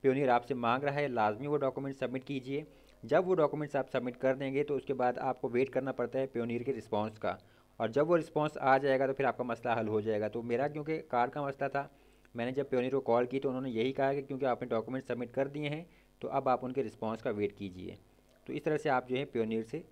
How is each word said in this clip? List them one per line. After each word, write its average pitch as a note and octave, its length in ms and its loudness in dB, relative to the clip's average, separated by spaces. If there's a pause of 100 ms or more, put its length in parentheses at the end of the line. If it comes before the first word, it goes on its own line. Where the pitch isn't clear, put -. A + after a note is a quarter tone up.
Payoneer C3+ 260 4
आपसे A#2+ 260 2
मांग A#2+ 280 2
रहा C#3+ 120 0
है D3 120 0
लाजमी A2+ 400 0
वो D3 100 2
डॉक्यूमेंट C3+ 380 -2
सबमिट B2+ 280 -4
कीजिए। C#3 420 -4 (380)
जब D#3 220 4
वो F#3 80 2
डॉक्यूमेंट्स D3+ 420 2
आप C3+ 120 0
सबमिट B2 280 -4
कर C3 200 2
देंगे C3+ 280 -2
तो C#3+ 120 -2
उसके C3+ 180 -2
बाद B2 260 2
आपको B2+ 300 -2
वेट B2+ 200 2
करना C3 220 -2
पड़ता B2 280 -2
है C3+ 120 -2
Payoneer A#2 320 -2
के C3+ 80 -2
रिस्पॉन्स G#2+ 460 -2
का, F#2 200 -2 (420)
और A2+ 120 0
जब D3 160 2
वो F3 80 6
रिस्पॉन्स D#3 420 0
आ C3+ 200 6
जाएगा C3+ 300 4
तो C3+ 60 0
फिर C3+ 120 0
आपका B2 180 0
मसला A#2+ 320 -2
हल A2 120 0
हो G#2+ 140 2
जाएगा। G#2+ 280 0
तो A#2 120 -6
मेरा A#2+ 260 0
क्योंकि D3+ 300 -4 (140)
कार्ड B2 200 2
का D3 120 -4
मसला C#3 260 -4
था, C#3 200 -4 (460)
मैंने A#2+ 160 -2
जब C3+ 180 -2
Payoneer B2+ 220 2
को C3+ 100 2
कॉल A#2+ 240 4
की C3 140 -2
तो C#3 100 0
उन्होंने C3 200 -4
यही A#2 220 0
कहा C3+ 220 2
कि C#3+ 80 -2
क्योंकि C3+ 240 -4
आपने B2 220 0
डॉक्यूमेंट B2 380 -2
सबमिट A#2+ 260 -6
कर C3+ 160 0
दिए D3 220 -6
हैं D#3+ 160 -6 (360)
तो - 60 -6
अब C3+ 220 0
आप B2+ 140 2
उनके B2+ 180 -2
रिस्पॉन्स A2 400 -4
का B2+ 100 -2
वेट G#2 260 0
कीजिए। F2+ 400 -10 (500)
तो C3 60 -8
इस D3 100 -6
तरह D3+ 140 0
से D3+ 120 -2
आप B2 200 2
जो B2+ 60 0
है C#3+ 160 -2
Payoneer A2+ 320 0
से D3+ 280 -8